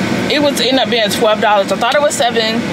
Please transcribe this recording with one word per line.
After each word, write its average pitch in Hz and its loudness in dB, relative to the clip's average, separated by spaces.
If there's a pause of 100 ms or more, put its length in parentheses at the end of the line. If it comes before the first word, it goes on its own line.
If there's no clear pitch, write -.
(320)
it 294 0
was, 285 0
ended 262 0
up 220 0
being 220 0
twelve 214 0
dollars. 208 2
I 196 0
thought 240 0
it 294 2
was 294 2
seven 226 0 (120)